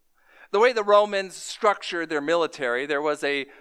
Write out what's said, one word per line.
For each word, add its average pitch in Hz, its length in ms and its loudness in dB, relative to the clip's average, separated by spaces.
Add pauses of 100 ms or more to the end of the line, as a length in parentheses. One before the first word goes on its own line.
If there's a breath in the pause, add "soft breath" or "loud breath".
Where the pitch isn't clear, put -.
(520 soft breath)
The 196 80 0
way 247 140 6
the 220 100 -2
Romans 202 520 2
structured 185 720 -2
their 156 100 -2
military, 143 680 -2
there 143 160 -2
was 147 220 -4
a 143 220 -2 (160 loud breath)